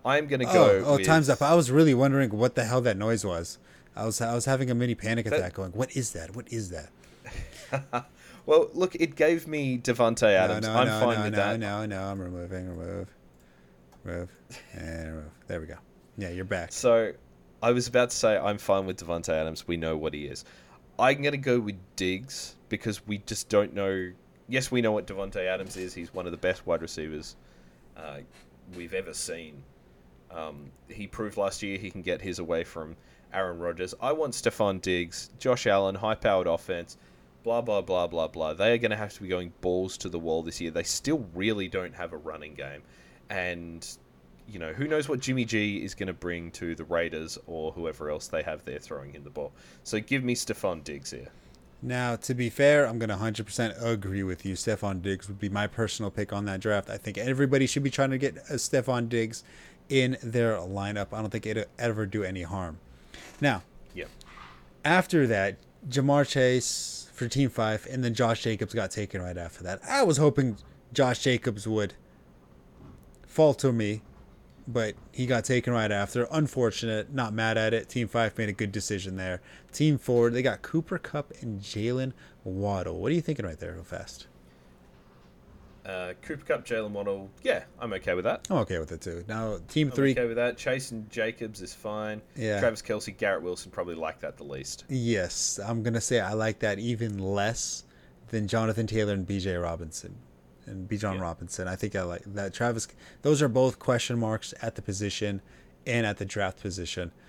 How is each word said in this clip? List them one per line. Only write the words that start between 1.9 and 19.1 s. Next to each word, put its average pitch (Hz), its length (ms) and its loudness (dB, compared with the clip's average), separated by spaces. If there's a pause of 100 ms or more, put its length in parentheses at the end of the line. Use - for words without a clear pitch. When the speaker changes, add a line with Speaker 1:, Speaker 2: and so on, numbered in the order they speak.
Speaker 2:
wondering 135 380 6
what 117 240 4
the 123 80 2
hell 123 180 4
that 113 160 4
noise 107 280 2
was. 85 320 -2 (380)
I 107 100 -4
was, 113 160 -2
I 117 120 0
was 120 120 0
having 131 240 2
a 123 60 2
mini 120 200 2
panic 113 300 -2
Speaker 1:
That 107 140 2
Speaker 2:
attack 92 140 -2
going, 95 180 -6
"What 117 240 -4
is 127 180 -2
that? 85 220 -10
What 123 160 -12
is 110 200 -4
that?" - 1400 -8
Speaker 1:
<laughs> - 40 -20 (300)
Well, 156 280 8
look, 185 220 0
it 165 220 0
gave 165 280 4
me 143 320 0
Davante 117 440 4
Speaker 2:
No, 117 80 8
Speaker 1:
Adams. 104 380 6
Speaker 2:
no, 110 60 0
Speaker 1:
I'm 127 140 6
Speaker 2:
no, 110 140 2
Speaker 1:
fine 117 160 4
Speaker 2:
no, 107 80 0
Speaker 1:
with 107 80 0
Speaker 2:
no, 104 40 0
Speaker 1:
that. 104 220 0
Speaker 2:
no, 104 260 -2
no, 98 160 -4
I'm 98 200 -4
removing, 90 560 -8
remove. 90 360 -8 (920)
Remove. 87 240 -6 (440)
And 82 360 -10
remove. 78 220 -12 (160)
There 87 120 -6
we 78 60 -10
go. 78 100 -14 (420)
Yeah, 95 120 -6
you're 90 160 -6
back. 92 260 -4
Speaker 1:
So, 113 400 4 (500)
I 117 100 4
was 120 180 0
about 123 220 4
to - 40 -4
say 107 220 4
I'm 101 200 0
fine 98 280 2
with 92 200 -6
Davante 85 280 -4